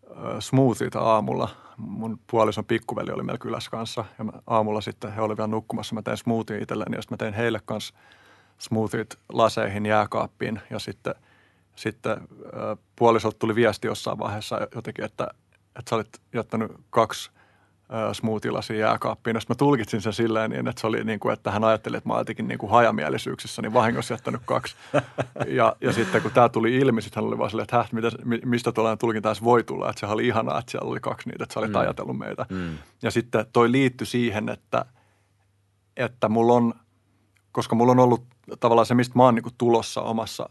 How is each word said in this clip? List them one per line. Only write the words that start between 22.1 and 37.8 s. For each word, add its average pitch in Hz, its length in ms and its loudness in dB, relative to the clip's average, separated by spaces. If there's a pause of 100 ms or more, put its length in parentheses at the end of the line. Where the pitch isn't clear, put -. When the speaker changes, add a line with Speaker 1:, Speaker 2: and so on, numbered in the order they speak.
Speaker 1:
oon 117 60 2
jotenkin 113 280 -6
niin - 100 -6
kuin 104 120 -6
hajamielisyyksissä, 110 920 2
niin 110 100 -6
vahingossa 120 420 2
jättänyt 123 300 -6
kaksi. - 320 -2 (160)
<laughs> 139 100 4 (460)
Ja, 120 320 4
ja 131 120 0
sitten 110 300 2
kun 147 80 -2
tää 127 180 6
tuli 120 280 2
ilmi, 117 260 2
sit - 140 -10
hän 110 80 -2
oli 113 140 -4
vaan 120 120 -2
silleen, 110 140 -4
että 120 120 -2
häh, 117 160 2
mitä, 113 180 -2 (140)
mi-, 117 200 -2
mistä 120 280 0
tuollainen 110 260 0
tulkinta 110 300 0
edes 107 160 -2
voi 120 200 6
tulla, - 260 -4
että - 100 -12
sehän 101 140 -2
oli 113 120 0
ihanaa, 113 320 0
että - 120 -8
siellä - 200 -6
oli 123 100 -6
kaksi - 280 -8
niitä, - 160 -8
että - 100 -14
sä 113 60 -4
olit 110 100 -4
Speaker 2:
Mm. 104 60 -2
Speaker 1:
ajatellut - 420 -2
meitä. - 320 -8
Speaker 2:
Mm. 87 280 -6 (240)
Speaker 1:
Ja 117 80 -2
sitten 117 420 0
toi 120 200 6
liittyi 127 340 2
siihen, 113 420 -2
että, - 360 -4 (1120)
että 120 320 -2
mulla 117 240 4
on, 117 220 4 (800)
koska 123 220 -2
mulla 120 180 6